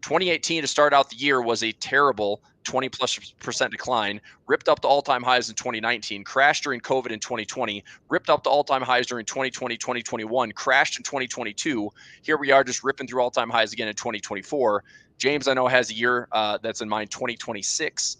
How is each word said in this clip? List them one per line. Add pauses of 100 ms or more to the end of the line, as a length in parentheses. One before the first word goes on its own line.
Twenty
eighteen
to
start
out
the
year
was
a
terrible (220)
twenty
plus (220)
percent
decline, (260)
ripped
up
to
all-time
highs
in
twenty
nineteen,
crashed
during
covid
in
twenty
twenty, (240)
ripped
up
to
all-time
highs
during
twenty
twenty,
twenty
twenty-one,
crashed
in
twenty
twenty-two. (320)
Here
we
are
just
ripping
through
all-time
highs
again
in
twenty
twenty-four. (340)
James,
I
know,
has
a
year,
uh,
that's
in
mind,
twenty
twenty-six.